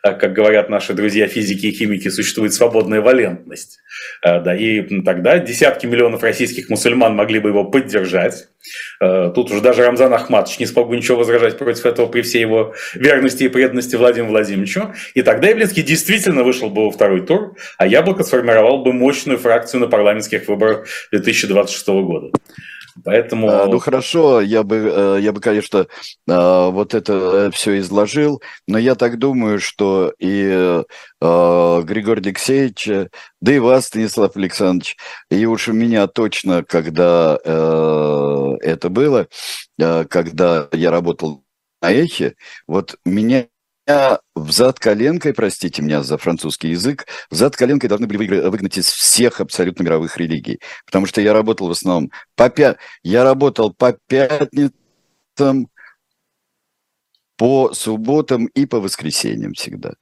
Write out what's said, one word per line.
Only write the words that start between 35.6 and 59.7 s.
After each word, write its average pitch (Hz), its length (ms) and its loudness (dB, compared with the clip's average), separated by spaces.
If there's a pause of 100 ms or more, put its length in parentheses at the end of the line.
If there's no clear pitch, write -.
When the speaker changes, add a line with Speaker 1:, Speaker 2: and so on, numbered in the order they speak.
Speaker 2:
у 113 40 0
меня 113 340 2
точно, 92 560 -2
когда, 82 800 2
э, 78 1000 0 (160)
это 80 280 -4
было, 120 380 0 (520)
э, 82 260 0
когда 80 680 0
я 82 180 0
работал 82 520 -4 (380)
на 87 100 0
"Эхе", 131 440 -2 (320)
вот 90 280 -4 (100)
меня 113 400 0 (880)
взад 85 440 0
коленкой, 131 540 0
простите 95 480 -4
меня 76 220 -2
за 71 160 -4
французский 80 500 -6
язык, 101 380 -4 (240)
взад 110 240 0
коленкой 131 340 0
должны 107 160 0
были 101 140 -6
выигра-, 92 320 -2
выгнать 98 260 -6
из 90 80 -4
всех - 560 0
абсолютно 90 400 -4
мировых 82 360 -2
религий. 80 420 -6 (260)
Потому 98 220 -2
что 107 140 -2
я 104 120 4
работал 107 340 0
в 85 40 -2
основном 85 400 -2 (240)
по 123 160 4
пя-, 139 260 2 (240)
я 110 220 2
работал 131 500 2
по 123 240 0 (100)
пятницам, 135 1600 -2 (1700)
по 131 360 2
субботам 117 760 -2
и 139 180 -2
по 117 140 -2
воскресеньям 57 720 -6
всегда. - 480 -12